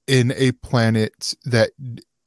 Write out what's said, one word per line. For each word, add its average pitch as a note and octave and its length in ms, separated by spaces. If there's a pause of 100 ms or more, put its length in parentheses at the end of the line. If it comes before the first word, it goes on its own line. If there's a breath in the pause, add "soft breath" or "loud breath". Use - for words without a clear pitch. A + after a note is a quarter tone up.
in B2+ 280
a C3 180
planet A2+ 800 (120)
that A#2 260 (560)